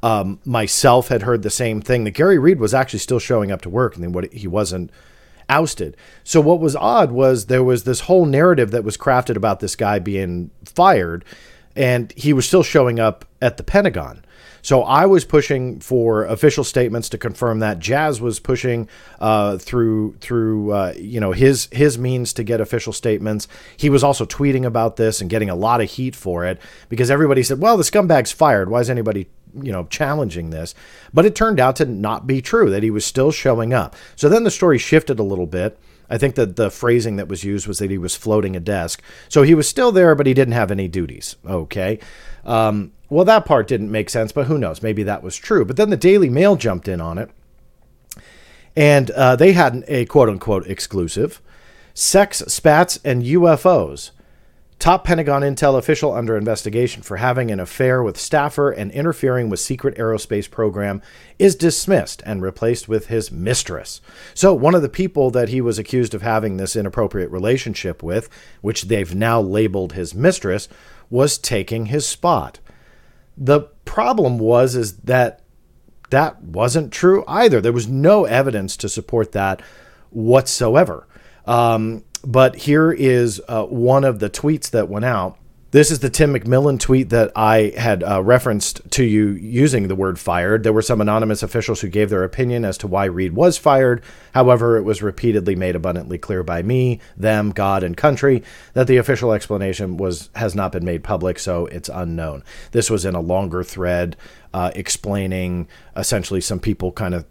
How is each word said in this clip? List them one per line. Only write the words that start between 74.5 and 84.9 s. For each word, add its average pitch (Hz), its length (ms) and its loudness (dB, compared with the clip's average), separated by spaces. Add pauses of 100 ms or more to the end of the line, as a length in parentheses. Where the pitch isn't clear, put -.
is 107 220 -4
that 127 440 0 (680)
that 143 320 0
wasn't 120 520 -2
true 190 340 4
either. 190 320 4
There 117 140 0
was 117 140 -4
no 156 360 4
evidence 117 540 -2
to - 100 -8
support 110 460 -4
that 98 280 -2 (480)
whatsoever. 123 960 2 (380)
Um, 113 580 0 (180)
but 131 360 2
here 156 340 2
is, 120 560 0
uh, 113 160 -4
one 127 400 2
of 123 160 0
the 104 100 -2
tweets 151 420 -4
that 104 180 0
went 104 160 -4